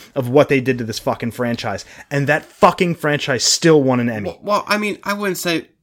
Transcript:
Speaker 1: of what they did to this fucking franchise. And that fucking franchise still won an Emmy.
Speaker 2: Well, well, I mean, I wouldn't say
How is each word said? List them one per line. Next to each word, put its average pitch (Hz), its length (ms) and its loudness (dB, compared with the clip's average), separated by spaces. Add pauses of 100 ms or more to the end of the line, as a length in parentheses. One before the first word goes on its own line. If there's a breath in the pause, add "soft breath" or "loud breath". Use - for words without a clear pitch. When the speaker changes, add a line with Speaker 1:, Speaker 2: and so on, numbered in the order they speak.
(160 loud breath)
Speaker 1:
of 127 120 -2
what 131 200 4
they 139 120 2
did 127 180 0
to 120 60 -8
this 110 140 -8
fucking 120 320 -4
franchise. 117 540 -6 (260 loud breath)
And 143 160 -2
that 151 180 0
fucking 175 520 2
franchise 147 480 -2
still 160 380 4
won 131 180 2
an 120 100 0
Emmy. 107 200 -6
Speaker 2:
Well, - 120 -14
well, 202 240 -2
I 208 100 0
mean, 208 280 -4
I 202 100 -4
wouldn't 202 240 -4
say 170 300 -4 (140)